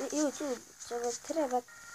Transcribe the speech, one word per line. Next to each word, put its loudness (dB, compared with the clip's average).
YouTube 2
će -4
me 0
trebat. 2